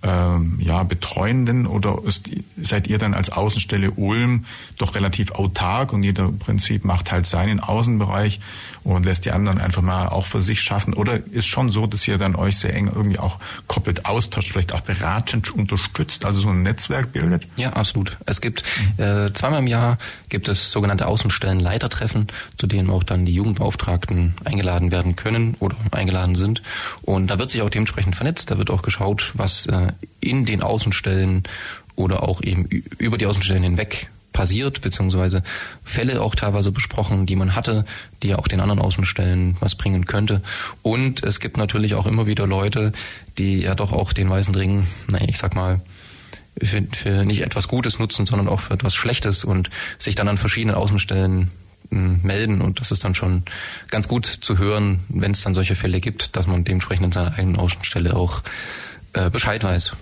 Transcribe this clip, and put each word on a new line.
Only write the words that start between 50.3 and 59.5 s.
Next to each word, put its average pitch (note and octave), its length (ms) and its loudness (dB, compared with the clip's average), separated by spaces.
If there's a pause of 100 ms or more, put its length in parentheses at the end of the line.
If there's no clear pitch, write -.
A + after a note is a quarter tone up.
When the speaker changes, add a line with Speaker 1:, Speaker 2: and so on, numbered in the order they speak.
Speaker 2:
verschiedenen A2 380 0
Außenstellen, F#2+ 760 2 (400)
m, F#2 320 4
melden. G2+ 360 2
Und F#2 220 0
das - 100 -2
ist G#2 140 -2
dann F#2+ 100 2
schon F#2 280 2 (460)
ganz G#2+ 200 -2
gut B2 160 0
zu - 320 -2
hören, G2+ 500 2
wenn G2+ 240 0
es G2+ 120 0
dann F#2+ 100 0
solche F#2 220 2
Fälle F2+ 260 0
gibt, - 340 -4
dass F2+ 120 0
man F2 180 2
dementsprechend F#2 400 0
in F2+ 80 2
seiner F2 240 0
eigenen F#2+ 180 2
Außenstelle F2 600 0
auch, F2+ 240 0 (720)
äh, F#2 160 0
Bescheid A2 340 0